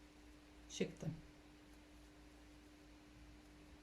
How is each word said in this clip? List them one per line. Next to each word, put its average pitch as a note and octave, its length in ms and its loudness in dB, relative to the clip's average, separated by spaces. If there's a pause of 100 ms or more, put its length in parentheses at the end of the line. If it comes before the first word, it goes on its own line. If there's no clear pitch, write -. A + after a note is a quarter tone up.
(680)
çıktım. - 440 8 (2750)